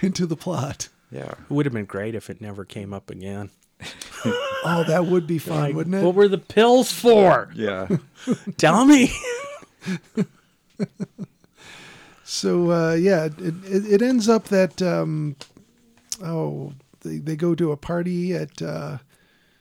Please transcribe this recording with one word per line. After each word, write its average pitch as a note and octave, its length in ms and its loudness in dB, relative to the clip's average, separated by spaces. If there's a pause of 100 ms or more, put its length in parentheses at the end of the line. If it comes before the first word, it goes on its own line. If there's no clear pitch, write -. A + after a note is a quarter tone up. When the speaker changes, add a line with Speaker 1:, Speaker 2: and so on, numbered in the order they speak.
Speaker 1:
into F#3 260 -2
the D#3+ 100 -6
plot. C#3+ 520 -8 (220)
Speaker 2:
Yeah. C2 220 -12
Speaker 3:
It - 180 -16
would D3 160 0
have C3 60 -2
been G#2+ 120 -4
great G2+ 300 -6
if - 160 -12
it - 100 -16
never G2+ 240 -12
came G2+ 300 -12
up G2 160 -14
again. G2 400 -10 (300)
<laughs> - 440 -14 (440)
Speaker 1:
Oh, E3+ 200 0
that D#3+ 180 2
would E3+ 220 0
be E3 100 -2
fun, D3+ 220 -4
Speaker 3:
Like, D3 160 -2
Speaker 1:
wouldn't E3 180 -4
it? G3 80 0
Speaker 3:
"What F3+ 140 2
were G3+ 100 8
the F#3+ 120 0
pills A#3+ 520 4
for?" F#3 640 6
Speaker 2:
Yeah. G2 320 -4 (380)
Speaker 3:
<laughs> - 320 -4
"Tell F3 280 6
me." C4+ 280 8 (1040)
<laughs> G#3+ 100 0 (2000)
Speaker 1:
So, F3 480 0
uh, E3 220 2
yeah, E3+ 320 2
it, D#3 120 -10
it, F#3+ 540 -4
it G3+ 100 6
ends B3 260 2
up A3+ 200 4
that, F#3 340 2
um, D#3+ 540 -2 (840)
oh, D3+ 500 -6 (300)
they, D#3+ 160 -10
they D#3 180 -6
go E3+ 180 0
to E3 160 0
a D3 60 -4
party F3 580 -4
at, D#3 260 -8
uh, D3+ 380 -8 (640)